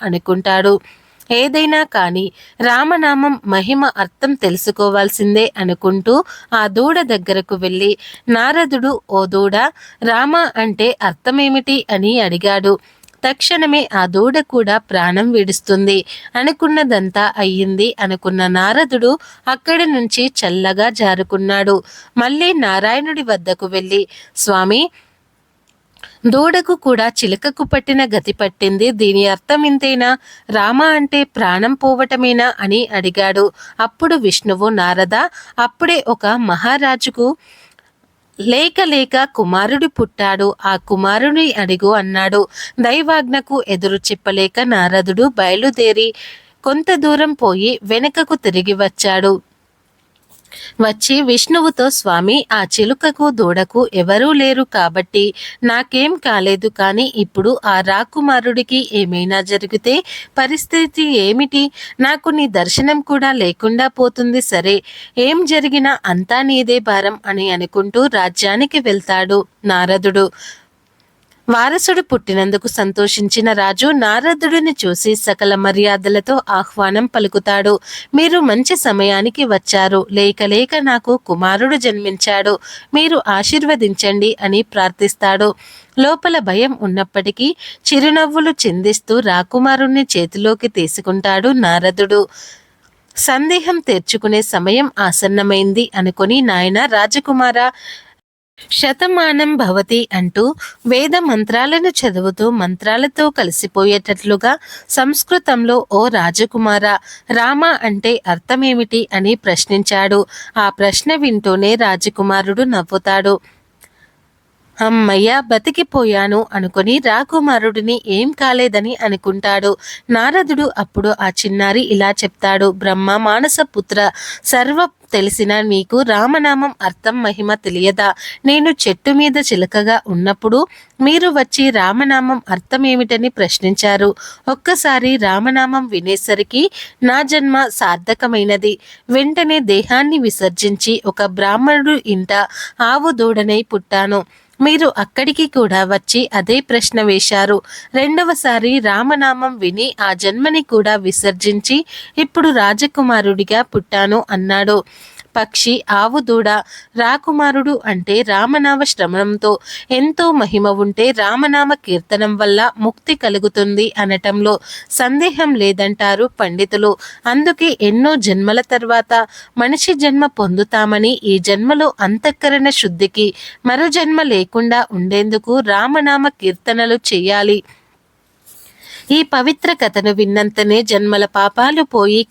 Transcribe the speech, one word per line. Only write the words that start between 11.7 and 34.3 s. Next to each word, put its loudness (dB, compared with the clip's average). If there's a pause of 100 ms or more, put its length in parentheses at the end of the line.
అని 0
అడిగాడు. 0 (500)
తక్షణమే 0
ఆ 0
దూడ 2
కూడా 0
ప్రాణం 0
విడుస్తుంది. 0 (300)
అనుకున్నదంతా 0
అయ్యింది 0
అనుకున్న -2
నారదుడు 2 (280)
అక్కడి -2
నుంచి -2 (120)
చల్లగా 0
జారుకున్నాడు. 0 (340)
మళ్ళీ 0
నారాయణుడి 0
వద్దకు -4
వెళ్ళి, -2 (280)
"స్వామి, 0 (1400)
దూడకు 2
కూడా 0
చిలకకు -4
పట్టిన 0
గతి -2
పట్టింది, 0
దీని 2
అర్థం 0
ఇంతేనా? 0 (320)
రామ 2
అంటే 2
ప్రాణం 0
పోవటమేనా?" 0
అని 0
అడిగాడు. 0 (280)
అప్పుడు 0
విష్ణువు, 0